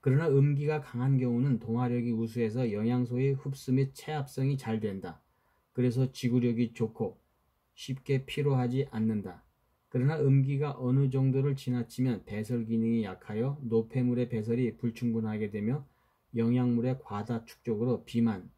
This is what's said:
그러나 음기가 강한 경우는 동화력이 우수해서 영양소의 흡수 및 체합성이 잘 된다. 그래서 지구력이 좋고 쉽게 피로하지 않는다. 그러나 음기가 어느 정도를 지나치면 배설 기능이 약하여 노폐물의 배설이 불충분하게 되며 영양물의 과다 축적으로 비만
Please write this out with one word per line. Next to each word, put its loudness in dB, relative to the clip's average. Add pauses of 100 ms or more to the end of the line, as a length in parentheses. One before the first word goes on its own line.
그러나 2
음기가 4
강한 0
경우는 2
동화력이 0
우수해서 -2
영양소의 0
흡수 -4
및 2
체합성이 -2
잘 -4
된다. -6 (540)
그래서 2
지구력이 0
좋고 -4 (540)
쉽게 -4
피로하지 0
않는다. -2 (460)
그러나 2
음기가 2
어느 2
정도를 2
지나치면 -2
배설 -4
기능이 0
약하여 -4
노폐물의 0
배설이 -2
불충분하게 -2
되며 -4 (500)
영양물의 2
과다 -6
축적으로 -2
비만 0